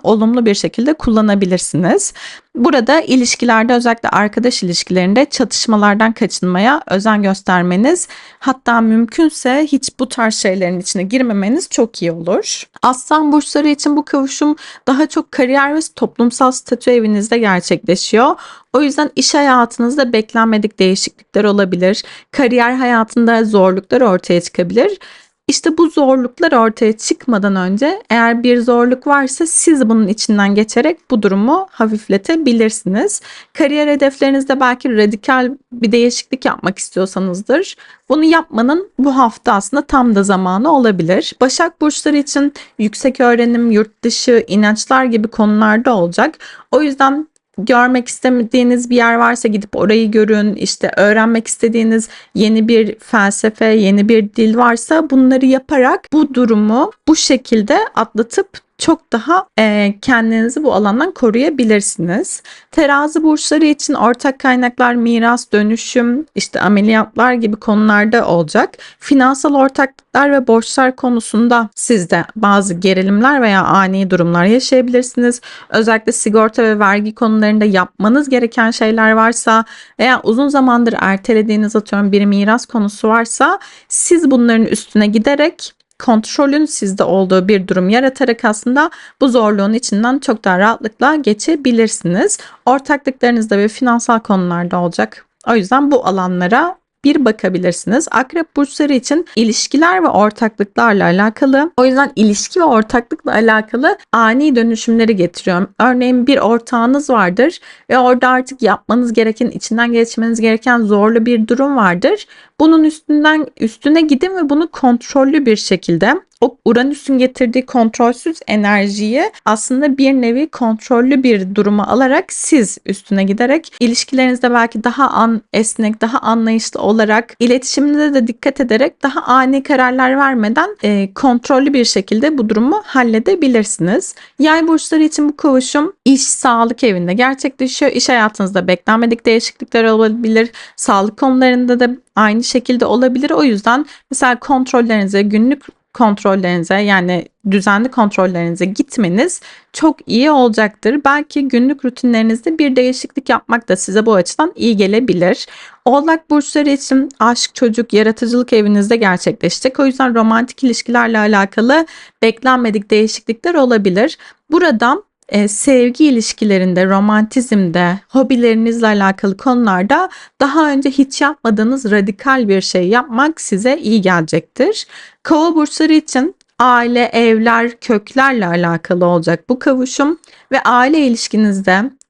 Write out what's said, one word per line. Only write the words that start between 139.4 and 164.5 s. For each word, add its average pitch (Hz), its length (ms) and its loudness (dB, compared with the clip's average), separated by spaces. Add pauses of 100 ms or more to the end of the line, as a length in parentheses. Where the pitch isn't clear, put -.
olabilir. 220 680 0 (240)
Sağlık 208 420 -2
konularında 247 640 2
da 247 100 2 (260)
aynı 214 280 2
şekilde 247 420 -2
olabilir. 254 460 0
O 320 120 0
yüzden 240 420 0 (260)
mesela 247 280 -2
kontrollerinize, 233 800 0
günlük 220 420 0 (300)
kontrollerinize, 190 800 -2
yani 185 500 -2 (260)
düzenli 202 380 0
kontrollerinize 180 760 -2
gitmeniz 208 760 -2 (320)
çok - 240 0 (100)
iyi 254 240 2
olacaktır. 240 760 0
Belki 285 420 -2
günlük 262 380 0
rutinlerinizde 233 760 -2
bir 277 160 2
değişiklik 254 540 -2
yapmak 233 400 -2
da 185 60 2
size 190 300 -2
bu 226 80 2
açıdan 202 420 0
iyi 220 220 0
gelebilir. 196 680 0 (380)
Oğlak 311 440 0
burçları 294 400 0
için 269 400 -2 (100)
aşk, 240 360 -2
çocuk, 233 380 -2
yaratıcılık 226 600 0
evinizde 208 420 2
gerçekleşecek. 202 840 -2
O 277 60 2
yüzden 262 300 0
romantik 226 480 0
ilişkilerle 233 540 -2
alakalı 214 680 0 (360)
beklenmedik 226 680 0
değişiklikler 220 640 -2
olabilir. 233 640 0 (340)